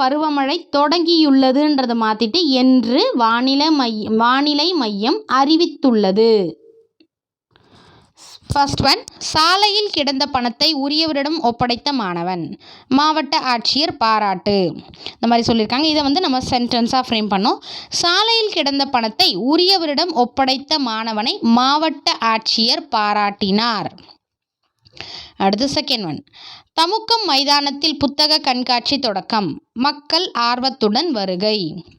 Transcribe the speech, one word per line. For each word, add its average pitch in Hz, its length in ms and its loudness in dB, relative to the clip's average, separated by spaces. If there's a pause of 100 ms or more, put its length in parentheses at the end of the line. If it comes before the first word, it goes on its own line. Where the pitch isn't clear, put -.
பருவமழை 294 760 -2
தொடங்கியுள்ளதுன்றதை 285 1160 2
மாத்திட்டு 226 540 0
என்று 262 640 4
வானிலை 262 560 2
மைய-, 233 400 0
வானிலை 277 640 2
மையம் 247 500 -2 (100)
அறிவித்துள்ளது. 226 1200 4 (2000)
ஃபர்ஸ்ட் 285 280 0
ஒன், 320 220 2 (140)
"சாலையில் 392 760 2
கிடந்த 277 340 -2
பணத்தை 277 480 -2
உரியவரிடம் 294 680 -2
ஒப்படைத்த 240 520 -2
மாணவன்." 180 640 -4 (280)
மாவட்ட 302 520 2
ஆட்சியர் 254 580 -2
பாராட்டு. 202 720 0 (340)
இந்த - 220 -6
மாதிரி 233 260 2
சொல்லியிருக்காங்க. 226 300 0
இதை 302 180 0
வந்து 285 200 0
நம்ம 285 160 0 (120)
சென்டென்ஸா 240 600 0
ஃப்ரேம் 214 260 -2
பண்ணோம். 220 220 0 (320)
"சாலையில் 427 640 0
கிடந்த 277 340 -2
பணத்தை 247 500 0
உரியவரிடம் 330 760 0
ஒப்படைத்த 269 680 0
மாணவனை 226 600 -4
மாவட்ட 294 800 2
ஆட்சியர் 226 760 -2
பாராட்டினார்." 208 920 0 (1500)
அடுத்து 202 280 0
செகண்ட் 269 400 -4
ஒன், 151 180 -8 (580)
"தமுக்கம் 427 440 0
மைதானத்தில் 285 720 0
புத்தக 302 400 0
கண்காட்சி 247 640 -2
தொடக்கம், 202 600 -4 (120)
மக்கள் 294 580 -4
ஆர்வத்துடன் 240 800 0
வருகை." 190 760 -2 (140)